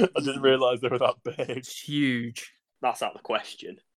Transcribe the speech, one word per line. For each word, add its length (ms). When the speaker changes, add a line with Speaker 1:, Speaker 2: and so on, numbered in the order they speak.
Speaker 1:
<laughs> 140
I 40
didn't 220
realise 380
they 80
were 100
that 260
big. 260
Speaker 2:
It's 300
huge. 720
Speaker 3:
That's 220
out 100
of 60
the 40
question. 560